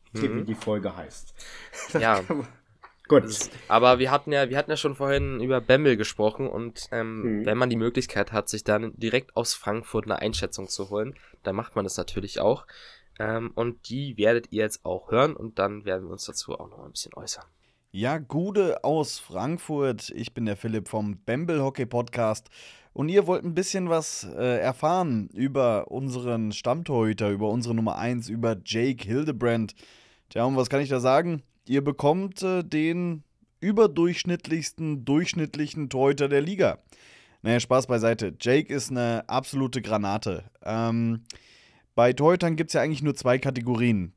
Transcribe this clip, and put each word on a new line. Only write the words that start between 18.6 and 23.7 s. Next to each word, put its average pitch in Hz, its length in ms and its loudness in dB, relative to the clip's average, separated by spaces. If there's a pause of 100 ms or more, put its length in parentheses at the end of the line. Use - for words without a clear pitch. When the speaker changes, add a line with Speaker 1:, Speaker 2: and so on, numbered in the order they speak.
Speaker 4:
aus 151 340 0
Frankfurt. 135 960 -4
Ich - 200 -10
bin 117 120 -4
der 101 100 -2
Philipp 110 320 -6
vom 104 360 -4
Bembel 156 360 -2
Hockey 135 260 -2
Podcast. 117 600 -2 (440)
Und 151 160 -2
ihr 190 180 6
wollt 180 180 0
ein 170 100 -4
bisschen 185 340 -2